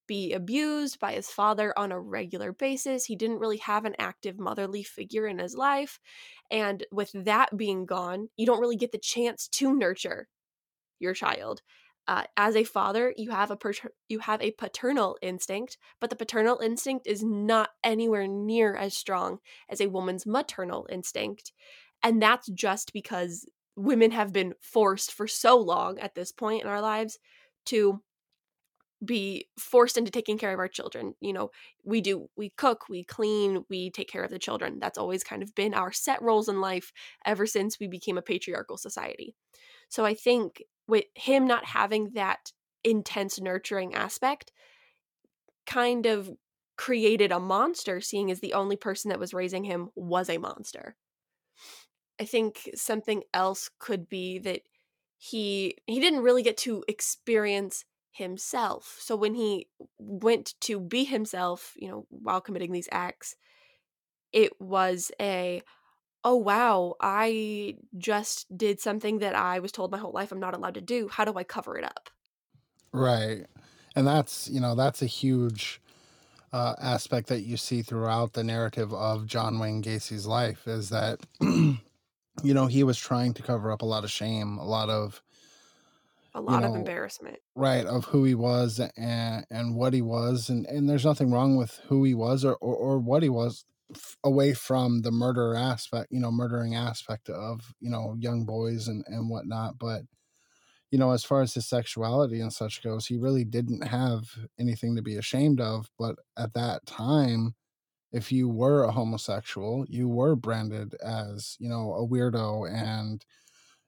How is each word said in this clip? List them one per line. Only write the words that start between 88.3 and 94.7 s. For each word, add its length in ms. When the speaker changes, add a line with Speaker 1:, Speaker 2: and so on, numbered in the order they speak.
Speaker 2:
was 460
and, 540
and 260
what 180
he 80
was. 480
And, 160
and 220
there's 180
nothing 260
wrong 240
with 220
who 160
he 100
was 300
or, 120
or, 200
or 240
what 220
he 80
was 340
f-, 300
away 300
from 480